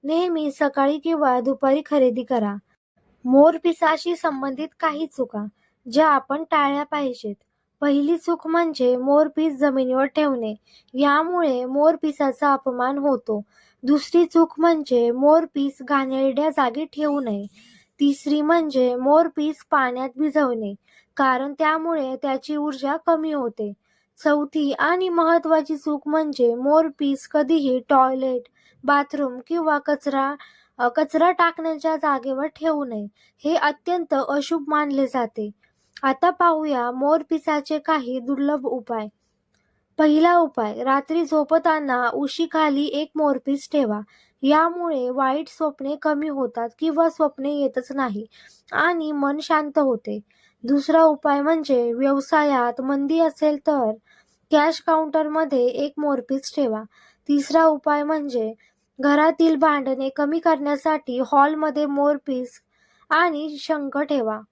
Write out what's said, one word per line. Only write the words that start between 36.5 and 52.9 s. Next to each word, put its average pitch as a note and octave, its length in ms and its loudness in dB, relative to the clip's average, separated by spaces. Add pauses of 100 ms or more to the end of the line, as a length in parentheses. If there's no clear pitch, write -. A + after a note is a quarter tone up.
मोरपिसाचे D4+ 880 -2
काही C4 400 -4
दुर्लभ C#4 480 -2
उपाय. A3+ 400 -6 (880)
पहिला D#4 400 6
उपाय, A#3 460 0
रात्री C#4 420 0
झोपताना D4+ 880 0
उशीखाली D4 720 -2
एक D4 300 -4
मोरपीस C#4 560 -2
ठेवा. A3 280 0 (440)
यामुळे D#4 680 0
वाईट C4+ 380 -2
स्वप्ने D4 480 -6
कमी D4+ 320 -2
होतात A#3+ 420 -4 (100)
किंवा D#4+ 300 2
स्वप्ने D4 420 -2
येतच C4+ 400 -4
नाही A3+ 340 -4 (460)
आणि D#4+ 400 -2
मन C#4+ 300 -2
शांत D4+ 380 0
होते. A3 400 -2 (440)
दुसरा C#4+ 400 4
उपाय D4 380 2
म्हणजे C#4+ 520 0
व्यवसायात C#4 880 0
मंदी C#4 380 -2